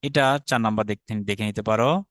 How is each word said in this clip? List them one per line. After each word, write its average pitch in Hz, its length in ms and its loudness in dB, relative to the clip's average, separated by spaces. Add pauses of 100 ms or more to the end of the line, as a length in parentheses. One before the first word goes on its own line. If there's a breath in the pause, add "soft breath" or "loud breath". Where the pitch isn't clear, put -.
এটা 139 440 2
চার 123 160 0
নাম্বার 110 240 0
দেখতে, 104 300 -8
দেখে 104 300 -4
নিতে 104 160 -4
পারো। 120 500 2